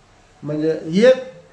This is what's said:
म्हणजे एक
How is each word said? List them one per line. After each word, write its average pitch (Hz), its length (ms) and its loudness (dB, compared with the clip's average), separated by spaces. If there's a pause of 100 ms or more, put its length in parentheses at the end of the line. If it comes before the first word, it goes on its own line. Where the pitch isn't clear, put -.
(420)
म्हणजे 151 420 -4
एक 240 480 2 (200)